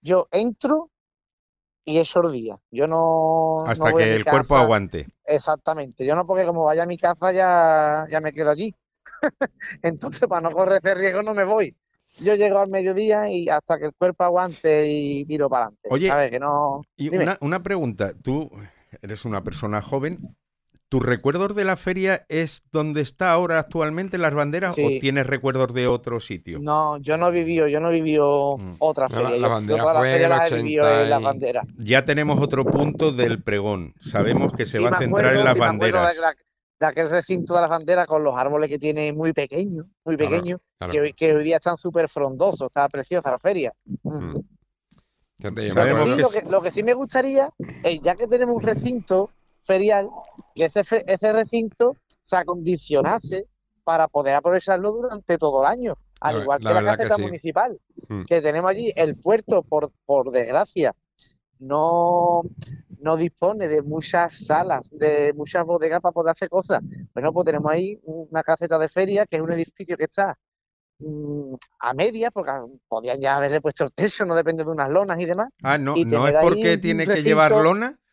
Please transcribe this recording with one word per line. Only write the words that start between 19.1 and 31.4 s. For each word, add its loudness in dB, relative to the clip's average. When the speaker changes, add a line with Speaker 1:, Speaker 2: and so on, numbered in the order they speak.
Speaker 2:
una -6
persona -6
joven. -6
¿Tus 0
recuerdos -2
de -2
la 0
feria -2
es -4
donde -2
está -2
ahora 2
actualmente -4
las 0
banderas -2
Speaker 1:
Sí. 0
Speaker 2:
o 0
tienes 0
recuerdos 0
de 0
otro -2
sitio? -10
Speaker 1:
No, -2
yo -4
no 2
he 2
vivido, 0
yo 0
no 0
he 2
vivido 2
Speaker 2:
Mm. -12
Speaker 1:
otra 0
Speaker 3:
No, -6
Speaker 1:
feria. 0
Speaker 3:
la, 0
la 2
Speaker 1:
Yo 4
Speaker 3:
bandera 0
Speaker 1:
todas 2
las 4
Speaker 3:
fue 2
Speaker 1:
ferias 4
Speaker 3:
en 4
Speaker 1:
las 2
he -2
vivido 0
en 6
Speaker 3:
ochenta 2
Speaker 1:
las 2
Speaker 3:
y -6
Speaker 1:
banderas. -2